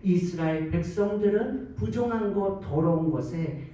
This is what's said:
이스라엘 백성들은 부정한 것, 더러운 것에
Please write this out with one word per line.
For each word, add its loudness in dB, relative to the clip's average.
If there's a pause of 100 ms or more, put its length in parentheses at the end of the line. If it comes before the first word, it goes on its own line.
이스라엘 2
백성들은 0
부정한 0
것, 0
더러운 2
것에 -4 (140)